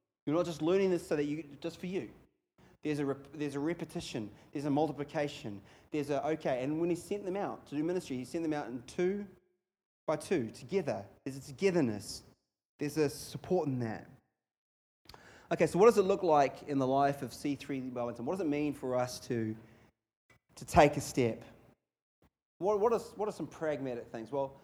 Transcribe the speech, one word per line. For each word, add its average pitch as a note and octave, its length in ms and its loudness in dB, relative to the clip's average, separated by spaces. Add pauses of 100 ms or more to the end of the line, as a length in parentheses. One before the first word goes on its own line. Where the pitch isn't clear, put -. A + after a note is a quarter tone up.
(260)
You're D3 100 2
not F3 100 4
just D#3 160 -6
learning F#3+ 300 4
this E3+ 140 0
so E3 100 -2
that D3 100 2
you, D3+ 180 -4 (160)
just - 200 -10
for F#3 80 -8
you. D#3+ 220 -4 (760)
There's D3+ 160 0
a C#3+ 60 0
rep-, C#3 280 -4
there's C#3+ 220 -4
a C#3 40 -2
repetition, D#3+ 720 -4 (220)
there's D3 120 -4
a D3+ 60 0
multiplication, C#3+ 880 -2 (300)
there's C#3+ 180 -2
a, C3+ 200 -2
okay, D#3 340 -2
and D3+ 160 -2
when F3 100 0
he E3+ 60 0
sent G3+ 300 -6
them F#3 120 -4
out D3+ 300 -6
to C#3 80 -8
do D3+ 80 0
ministry, F3 340 -2
he B2+ 80 -6
sent E3 180 -4
them D#3 100 0
out C#3+ 140 -4
in B2 200 -8
two G3 380 0 (840)
by D#3 80 2
two, C#3+ 360 0
together. C3 520 -2 (220)
There's C3+ 120 -8
a C3+ 40 -12
togetherness. C#3+ 840 0 (560)
There's D3 180 -4
a D3 120 4
support - 580 -2
in C3 120 0
that. A2 280 -4 (1400)
Okay, E3 160 4
so E3+ 100 0
what G#3 100 10
does A3+ 100 8
it G3 60 8
look F#3+ 200 2
like D3 440 6
in C#3 120 0
the C3 80 2
life C#3 340 4
of B2 120 -8
C C#3+ 220 -2
three C3+ 260 -6
Wellington? A#2+ 440 -6
What F3+ 120 -2
does F#3+ 80 -2
it D3 40 0
mean D3 240 0
for B2+ 220 -2
us B2 260 0
to, A2 320 -2 (1000)
to - 100 -14
take D3 300 8
a C#3 60 -2
step? A#2 420 0 (1160)
What, G3+ 200 2
what A#3 140 4
is, - 240 -2
what G#3 100 -2
are G3 60 -4
some D#3 140 -8
pragmatic C3+ 600 -4
things? A2+ 240 -10
Well, C#3 220 -2 (100)